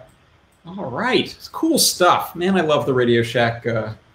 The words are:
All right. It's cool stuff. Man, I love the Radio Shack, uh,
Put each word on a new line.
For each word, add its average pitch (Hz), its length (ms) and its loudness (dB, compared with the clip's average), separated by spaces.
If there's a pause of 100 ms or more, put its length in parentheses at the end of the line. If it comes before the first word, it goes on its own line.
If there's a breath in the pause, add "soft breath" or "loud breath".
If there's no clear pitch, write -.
(640)
All 170 240 -12
right. 180 360 -2
It's - 240 -18
cool 320 280 0
stuff. - 580 2
Man, 185 220 0
I 180 40 2
love 151 260 2
the 139 60 2
Radio 120 280 4
Shack, 117 460 -2
uh, 110 260 -4 (220)